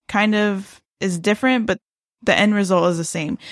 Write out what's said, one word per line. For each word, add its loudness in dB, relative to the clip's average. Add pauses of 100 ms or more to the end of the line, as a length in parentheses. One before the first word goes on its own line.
kind 0
of -2 (220)
is -2
different, 0
but -2 (420)
the 2
end 2
result 2
is -2
the -4
same. -6 (140)